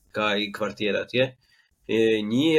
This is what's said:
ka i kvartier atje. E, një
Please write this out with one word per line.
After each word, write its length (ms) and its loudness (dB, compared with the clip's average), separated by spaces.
ka 260 0
i 140 -4
kvartier 440 -4
atje. 300 0
E, 80 0
një 380 0